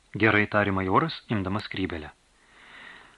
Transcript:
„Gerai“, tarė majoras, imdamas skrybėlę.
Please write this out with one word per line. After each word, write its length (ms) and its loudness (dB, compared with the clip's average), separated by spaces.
„Gerai“, 300 4
tarė 260 2
majoras, 560 0
imdamas 400 -2
skrybėlę. 420 -6